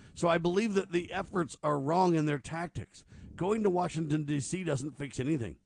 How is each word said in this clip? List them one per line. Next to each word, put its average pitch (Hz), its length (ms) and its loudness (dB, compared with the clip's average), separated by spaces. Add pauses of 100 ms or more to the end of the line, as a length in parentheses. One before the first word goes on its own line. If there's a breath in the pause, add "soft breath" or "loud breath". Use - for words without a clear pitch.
(140 loud breath)
So 170 140 0
I 170 80 6
believe 185 380 2
that 190 180 0
the 175 200 0
efforts 180 500 -4
are 147 180 2
wrong 170 340 4
in 156 120 2
their 147 120 0
tactics. - 680 -10 (320 loud breath)
Going 208 260 0
to 202 80 4
Washington, 160 540 0
D 143 160 -2
C 180 240 -4
doesn't 143 320 -2
fix 139 240 -8
anything. 123 460 -2